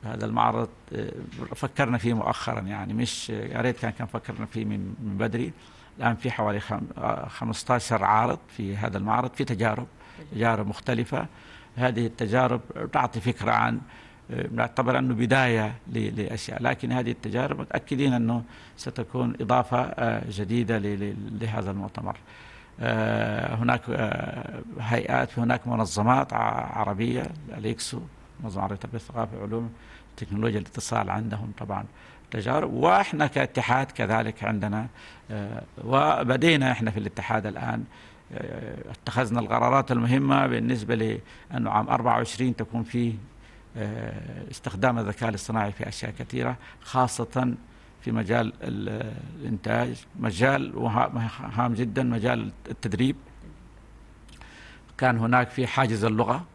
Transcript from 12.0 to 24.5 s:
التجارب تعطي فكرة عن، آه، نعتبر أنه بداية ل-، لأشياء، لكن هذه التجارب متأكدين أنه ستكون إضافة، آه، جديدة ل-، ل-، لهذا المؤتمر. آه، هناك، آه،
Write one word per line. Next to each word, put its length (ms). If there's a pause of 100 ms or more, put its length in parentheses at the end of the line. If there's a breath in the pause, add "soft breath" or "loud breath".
التجارب 540 (320)
تعطي 280
فكرة 320
عن، 280 (500 loud breath)
آه، 220
نعتبر 460
أنه 160
بداية 600 (180)
ل-، 300
لأشياء، 400
لكن 300
هذه 180
التجارب 500
متأكدين 520
أنه 300 (340 loud breath)
ستكون 640
إضافة، 400
آه، 500
جديدة 480
ل-، 220
ل-، 400
لهذا 300
المؤتمر. 460 (640 loud breath)
آه، 760
هناك، 360
آه، 720 (180)